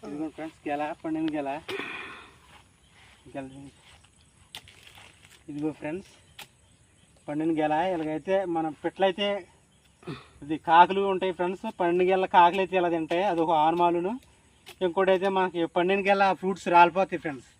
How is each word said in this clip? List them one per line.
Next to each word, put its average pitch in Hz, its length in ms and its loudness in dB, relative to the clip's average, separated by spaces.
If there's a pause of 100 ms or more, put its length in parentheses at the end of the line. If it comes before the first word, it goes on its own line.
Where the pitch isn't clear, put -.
ఇదిగో 147 200 -8 (100)
ఫ్రెండ్స్, 156 220 -12 (100)
గెల, 147 140 -4 (200)
పండిన 160 240 -4 (100)
గెల, 139 140 -6 (1800)
గెల. 139 100 -10 (2000)
ఇదిగో 147 300 -6
ఫ్రెండ్స్, 165 320 -10 (1120)
పండిన 156 340 -2
గెల. 151 140 2 (200)
ఇలాగైతే 160 440 -2 (180)
మన 160 120 -2 (160)
పిట్టలైతే, 190 440 -2 (1160)
ఇది 151 120 -6 (120)
కాకులు 180 340 6 (100)
ఉంటాయి 185 260 -2
ఫ్రెండ్స్, 180 280 -4 (140)
పండిన 175 300 2
గెల 190 160 2 (120)
కాకులు 175 240 6
అయితే 185 180 -4
ఇలా 175 160 0
తింటాయి, 170 360 -2
అదొక 165 200 0 (140)
ఆనుమాలును. 175 460 0 (720)
ఇంకోటి 185 300 2
అయితే 185 220 0
మనకి 180 240 -2 (160)
పండిన 185 320 2
గెల 196 160 4 (160)
ఫ్రూట్స్ 190 340 -4
రాలిపోతాయి 175 500 4
ఫ్రెండ్స్. 135 240 -8 (120)